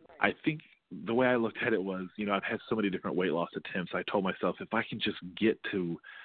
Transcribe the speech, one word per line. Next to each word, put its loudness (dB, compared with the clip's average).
I 4
think 0
the 0
way 6
I 6
looked 0
at 2
it 4
was, -4
you -4
know, 2
I've 2
had -2
so 0
many 2
different -2
weight 2
loss 0
attempts. -4
I 0
told 2
myself, 0
if -6
I 2
can -6
just -2
get 4
to, -2